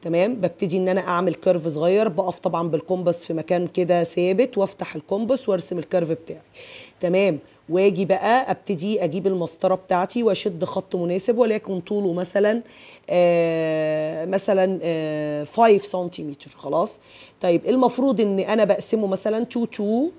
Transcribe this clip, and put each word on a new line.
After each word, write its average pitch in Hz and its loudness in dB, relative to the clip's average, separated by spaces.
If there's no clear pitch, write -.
تمام، 180 0
ببتدي 180 -4
ان 185 0
انا 185 0
اعمل 180 0
كيرف 175 0
صغير، 180 2
بقف 170 -4
طبعا 170 -2
بالكومباس 170 -2
في - -4
مكان 175 -2
كده 175 2
ثابت، 190 0
وافتح - -4
الكومباس 226 -4
وارسم 180 -2
الكيرف 165 -2
بتاعي. 160 -8
تمام، 180 2
واجي 185 2
بقى 214 2
ابتدي 190 -2
اجيب 170 -2
المسطره 185 0
بتاعتي 185 -2
واشد 185 0
خط - -6
مناسب، 185 0
وليكن 214 0
طوله 202 -2
مثلا، 202 0
آه، 160 2
مثلا، 190 2
آه، 151 -2
فايف 220 4
سنتيمتر. 170 -8
خلاص، 160 -4
طيب 175 2
المفروض 254 2
ان 196 2
انا 214 2
بقسمه 202 0
مثلا 214 -2
تو 233 -4
تو، 226 -2